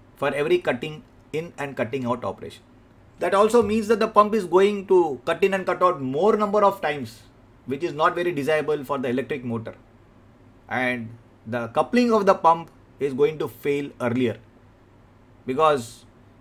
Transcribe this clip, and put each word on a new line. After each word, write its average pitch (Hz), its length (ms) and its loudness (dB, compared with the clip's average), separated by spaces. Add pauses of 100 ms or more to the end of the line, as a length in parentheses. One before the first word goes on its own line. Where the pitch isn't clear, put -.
(160)
for 139 180 -4
every 151 240 2
cutting 156 460 -6 (280)
in 160 260 -8
and 139 200 -8
cutting 123 280 -4
out 120 180 -4
operation. - 400 -10 (560)
That 175 140 -2
also 214 300 6
means 208 240 -2
that 220 120 2
the 214 80 0
pump 208 260 4
is 208 120 0
going 196 420 2
to 165 380 4
cut 165 180 -2
in 196 100 2
and 185 120 -4
cut 180 160 -2
out 151 200 2
more 151 340 2
number 208 280 0
of 196 180 2
times, 147 420 -6 (420)
which 139 180 -6
is 160 100 -4
not 160 200 2
very 175 180 -2
desirable 151 520 0
for 139 140 -4
the 131 100 -4
electric 127 380 -4
motor. 113 300 -8 (960)
And 123 400 -4 (380)
the 120 220 -4
coupling 240 440 0
of 208 120 2
the 190 100 6
pump 165 340 2 (300)
is 139 140 -4
going 147 260 0
to 156 80 -4
fail 143 420 -6 (100)
earlier, 120 380 -2 (1080)
because 135 600 0 (360)